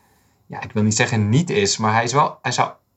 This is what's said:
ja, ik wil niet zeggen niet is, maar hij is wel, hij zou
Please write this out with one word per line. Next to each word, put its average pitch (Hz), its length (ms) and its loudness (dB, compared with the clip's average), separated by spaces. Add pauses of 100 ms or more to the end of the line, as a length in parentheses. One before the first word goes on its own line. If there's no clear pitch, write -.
(460)
ja, - 160 -12
ik - 100 -12
wil 107 100 0
niet 107 140 2
zeggen 110 320 0
niet 147 220 2
is, - 260 0
maar 107 180 -2
hij 117 100 2
is 120 80 -4
wel, 147 300 0
hij 123 100 -4
zou 127 180 -2 (260)